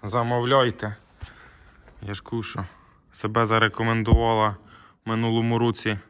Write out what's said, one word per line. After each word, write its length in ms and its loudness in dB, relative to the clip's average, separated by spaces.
замовляйте. 920 0
Я 120 -10
ж 80 -12
кажу, 200 -6
що 240 -8
себе 320 0
зарекомендувала 1120 2
в 40 -6
минулому 500 0
році 400 -2